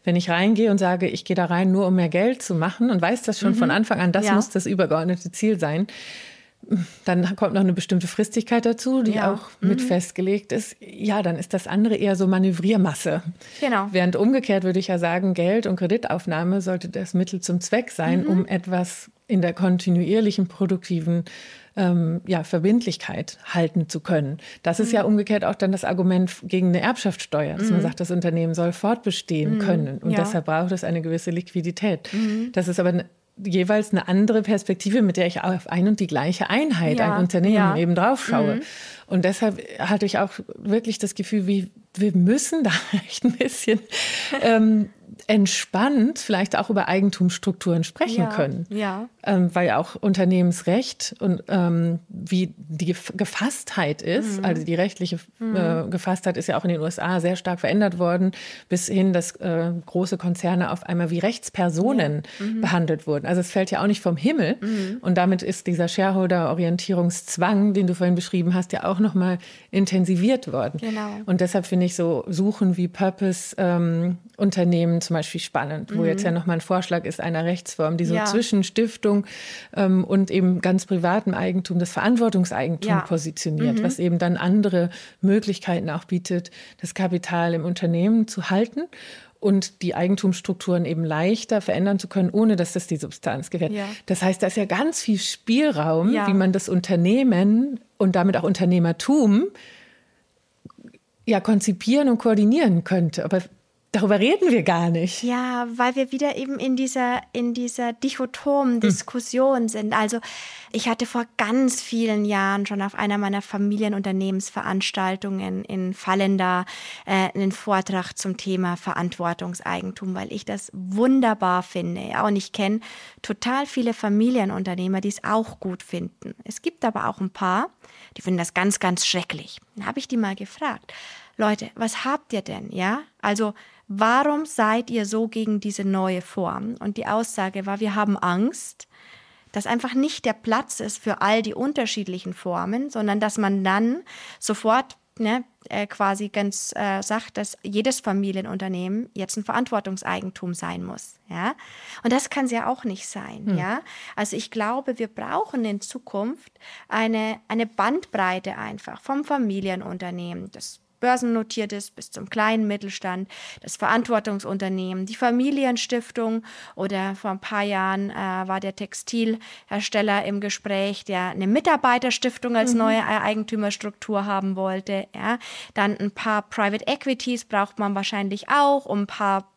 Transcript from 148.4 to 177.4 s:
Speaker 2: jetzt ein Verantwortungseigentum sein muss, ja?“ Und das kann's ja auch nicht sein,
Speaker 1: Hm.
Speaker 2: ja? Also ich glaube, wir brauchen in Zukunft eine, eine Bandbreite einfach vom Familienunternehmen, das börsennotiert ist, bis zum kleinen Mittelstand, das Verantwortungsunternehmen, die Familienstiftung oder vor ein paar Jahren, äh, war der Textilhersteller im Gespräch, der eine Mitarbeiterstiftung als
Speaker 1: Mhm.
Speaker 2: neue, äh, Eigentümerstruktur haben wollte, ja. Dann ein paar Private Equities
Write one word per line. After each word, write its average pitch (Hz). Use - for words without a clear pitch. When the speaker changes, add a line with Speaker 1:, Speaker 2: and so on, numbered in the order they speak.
Speaker 2:
jetzt 190
ein 214
Verantwortungseigentum 190
sein 175
muss, -
ja?“ 185
Und 240
das 269
kann's 269
ja 233
auch 262
nicht 196
sein, -
Speaker 1:
Hm. 190
Speaker 2:
ja? 208
Also 208
ich 220
glaube, 240
wir 226
brauchen 254
in 208
Zukunft -
eine, 220
eine 226
Bandbreite 196
einfach -
vom 285
Familienunternehmen, 185
das -
börsennotiert 233
ist, 202
bis -
zum 196
kleinen 220
Mittelstand, 196
das -
Verantwortungsunternehmen, 196
die 220
Familienstiftung 240
oder 196
vor 196
ein 190
paar 208
Jahren, 196
äh, -
war 190
der 196
Textilhersteller 208
im 202
Gespräch, 196
der 180
eine 190
Mitarbeiterstiftung 247
als 233
Speaker 1:
Mhm. 226
Speaker 2:
neue, 220
äh, 214
Eigentümerstruktur 208
haben 190
wollte, 190
ja. 233
Dann 202
ein 202
paar 208
Private 208
Equities 254